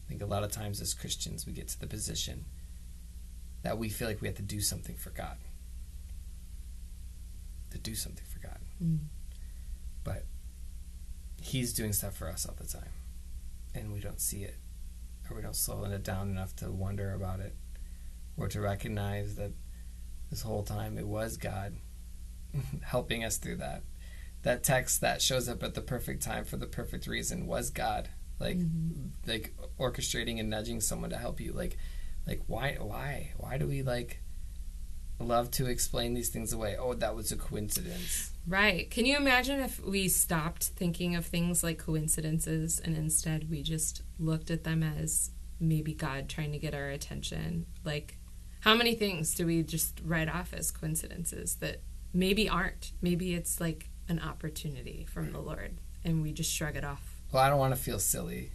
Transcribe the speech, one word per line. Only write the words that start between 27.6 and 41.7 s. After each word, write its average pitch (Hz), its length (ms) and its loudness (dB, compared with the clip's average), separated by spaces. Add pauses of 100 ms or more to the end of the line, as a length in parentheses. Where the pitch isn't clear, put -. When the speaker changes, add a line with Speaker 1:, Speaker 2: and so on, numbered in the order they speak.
Speaker 1:
God, - 380 0 (300)
like, 180 200 2
Speaker 2:
Mm-hmm. 160 500 2 (220)
Speaker 1:
like, 113 240 -2 (240)
orchestrating 120 600 2
and 107 100 2
nudging 110 320 0
someone 113 300 2
to 113 80 -2
help 120 220 -2
you. - 120 -2
Like, - 240 0 (500)
like, 85 200 0
why, 127 340 0
why, 120 560 -2
why - 220 -2
do 151 80 4
we, 143 160 2
like, 123 380 0 (960)
love 120 320 6
to 127 160 2
explain 120 460 2
these 120 160 2
things 113 240 0
away? 110 260 0
"Oh, 123 160 2
that 113 220 2
was - 160 0
a - 40 0
coincidence." 135 960 0 (140)
Speaker 2:
Right. 202 440 6
Can 247 160 4
you 277 100 8
imagine 269 440 6
if - 240 0
we 190 240 4
stopped 165 560 4
thinking 175 520 2
of 165 100 2
things 175 380 4
like 165 140 2